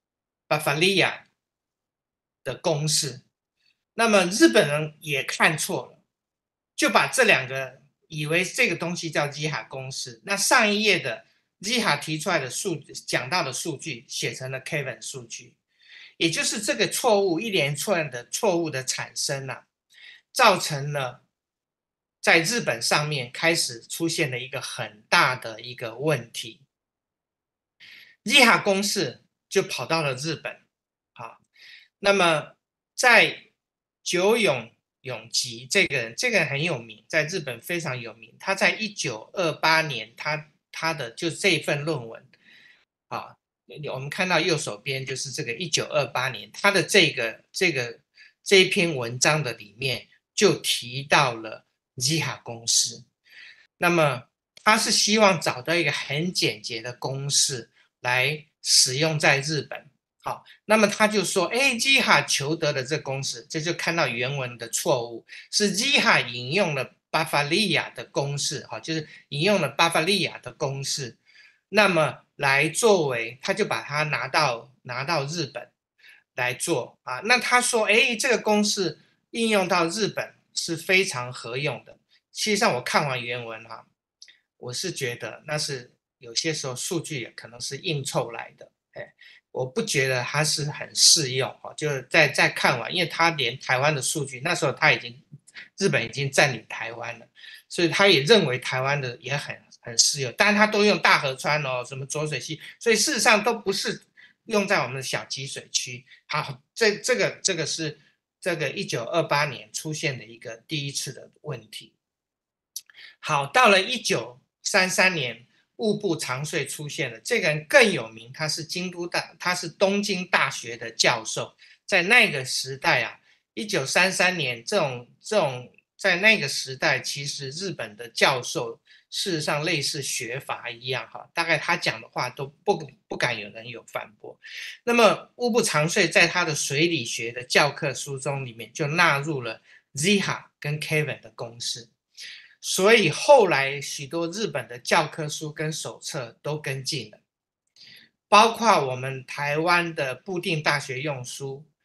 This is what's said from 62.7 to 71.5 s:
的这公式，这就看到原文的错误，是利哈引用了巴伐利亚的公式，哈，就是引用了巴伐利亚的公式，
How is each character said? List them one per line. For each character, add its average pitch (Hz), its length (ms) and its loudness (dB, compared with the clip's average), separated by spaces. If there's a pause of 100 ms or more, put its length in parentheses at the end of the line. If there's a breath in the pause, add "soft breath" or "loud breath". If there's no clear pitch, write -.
的 135 100 -4
这 143 140 -2
公 139 260 -6
式， 123 240 -8
这 160 140 -6
就 170 120 -2
看 165 220 -2
到 160 120 2
原 123 300 -4
文 120 200 -6
的 113 120 -12
错 127 380 0
误， 117 160 -12 (280 loud breath)
是 208 160 2
利 247 320 2
哈 208 200 6
引 123 340 -6
用 180 200 2
了 - 220 -6 (160)
巴 160 120 2
伐 151 200 0
利 180 260 0
亚 139 220 -2
的 120 140 -14
公 143 300 -4
式， 139 300 -6
哈， 113 140 -12
就 - 140 -8
是 156 140 -6 (220 loud breath)
引 143 120 -6
用 190 200 4
了 139 80 0
巴 165 180 4
伐 165 140 2
利 185 200 0
亚 123 180 -6
的 123 140 -14
公 135 300 -6
式， 131 360 -8 (500 soft breath)